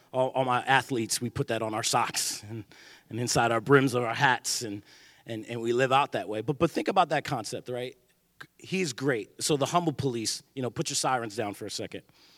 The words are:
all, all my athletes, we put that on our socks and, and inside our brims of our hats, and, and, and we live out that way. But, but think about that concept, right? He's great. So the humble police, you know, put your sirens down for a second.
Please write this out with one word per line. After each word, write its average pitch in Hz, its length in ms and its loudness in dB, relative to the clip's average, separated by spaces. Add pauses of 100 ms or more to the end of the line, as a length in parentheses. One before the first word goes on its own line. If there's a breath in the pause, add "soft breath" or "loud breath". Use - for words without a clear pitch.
(120)
all, 131 160 2
all 131 180 0
my 123 160 2
athletes, 123 580 2
we 120 80 -4
put 139 200 -4
that 113 120 -2
on 110 140 -4
our 113 80 -4
socks - 680 -2
and, 110 160 -10 (460 soft breath)
and 110 100 -4
inside 120 320 2
our 113 80 4
brims 131 320 6
of 123 100 0
our 113 120 -4
hats, 127 480 2
and, 104 200 -8 (440 soft breath)
and, 113 200 -8
and 120 140 -6
we 117 140 2
live 127 180 4
out 135 200 2
that 101 140 -4
way. 104 140 -6
But, 135 180 -2
but 170 120 2
think - 180 -2
about 180 220 4
that 147 140 0
concept, 117 440 -6
right? 123 260 -8 (600)
He's 175 380 -2
great. 123 480 -2
So 151 160 2
the 135 80 2
humble 165 260 2
police, 117 500 -4 (120)
you 135 80 -6
know, 120 80 -2
put 156 180 -4
your 139 80 -4
sirens 117 400 0
down 107 160 -2
for 104 140 -10
a 98 40 -8
second. 104 300 -8 (380 soft breath)